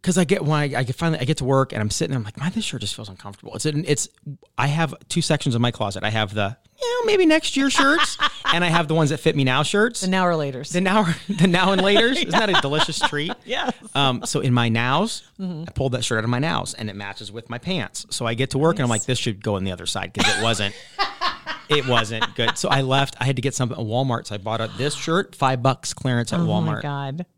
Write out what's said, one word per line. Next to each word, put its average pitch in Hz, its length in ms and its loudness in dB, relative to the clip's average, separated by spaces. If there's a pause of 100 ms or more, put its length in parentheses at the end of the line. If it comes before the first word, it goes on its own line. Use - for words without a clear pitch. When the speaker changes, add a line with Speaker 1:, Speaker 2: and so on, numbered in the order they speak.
Speaker 1:
'Cause 180 140 2
I 185 60 6
get, 156 220 2
when 151 160 2
I, 143 180 0
I 131 60 2
get, 120 100 -4
finally, 165 260 0
I 123 40 0
get 151 140 0
to 131 60 -4
work 135 280 2
and 110 100 -4
I'm 104 80 0
sitting - 220 -2
there, 131 60 -2
I'm 107 60 -4
like, 104 140 -12
"Man, 165 160 -2
this 220 100 -2
shirt - 180 -6
just 101 120 -6
feels 107 140 -12
uncomfortable." - 480 -14
It's, 110 100 -4
it's, 147 420 0 (480)
I 135 120 2
have 156 260 0 (140)
two 175 140 0
sections 143 340 0
of 117 40 2
my 120 120 2
closet. 104 320 -4
I 107 60 0
have 107 240 0
the, 104 220 -2 (240)
you 480 80 -2
know, 480 180 0
maybe 392 200 4
next 311 300 2
year 269 120 2
shirts, 285 480 2 (180)
Speaker 2:
<laughs> - 200 -2
Speaker 1:
and 175 100 2
I 175 40 2
have 165 180 2
the 156 80 -2
ones 156 160 4
that 151 80 -2
fit 151 160 2
me 143 80 2
now 131 220 4
shirts. 214 380 0
Speaker 2:
The 185 40 -2
now 185 180 2
or 175 100 2
laters. 143 360 -4
Speaker 1:
The 180 100 0
now, 190 400 2
<laughs> - 80 -14
the 190 200 4
now 185 240 4
and 196 100 2
laters. 233 300 6
Isn't 294 180 0
that 214 180 2
a 190 40 2
Speaker 2:
<laughs> 190 80 4
Speaker 1:
delicious 151 400 0
treat? 151 320 -2 (120)
Speaker 2:
Yes. 254 280 -4 (240)
Speaker 1:
Um, 135 280 2
so - 140 -2
in 123 160 2
my 117 140 4
nows, 127 560 0 (160)
Speaker 2:
Mm-hmm. 175 260 -6
Speaker 1:
I - 60 -16
pulled 127 200 -2
that 123 120 -2
shirt 113 140 0
out 110 60 -2
of 120 60 0
my 123 80 0
nows, 156 360 -2
and 110 140 -8
it 98 60 -10
matches 101 380 -12
with 113 180 -14
my 120 80 -8
pants. 165 520 -6
So - 140 -6
I 117 100 0
get 127 160 -2
to 131 80 -2
work, 160 180 4
and 135 80 0
I'm 123 60 2
Speaker 2:
Nice. 107 100 2
Speaker 1:
like, - 60 -6
"This 127 120 0
should 101 240 -4
go 104 140 0
in 95 80 -2
the 95 80 -2
other 87 140 -8
side," 92 280 -4
'cause - 180 0
it 113 120 -2
wasn't, 101 320 0 (200)
Speaker 2:
<laughs> - 720 -6
Speaker 1:
it 147 200 2
wasn't 117 480 0
good. 117 200 2
So - 120 -2
I 135 140 4
left. 135 360 2
I 127 60 -2
had 135 100 2
to 120 80 -2
get 131 140 -2
something 117 200 -2
at 117 80 -4
Walmart. 117 440 -2
So 104 80 -8
I - 20 -8
bought 110 220 -4
a, 110 180 -4
this 147 160 -2
shirt, 180 400 -2
five 131 260 2
bucks 127 320 0
clearance 120 400 -2
at 180 60 0
Speaker 2:
Oh 170 80 2
Speaker 1:
Walmart. 160 300 0
Speaker 2:
my - 60 -6
God. 143 440 -6 (120)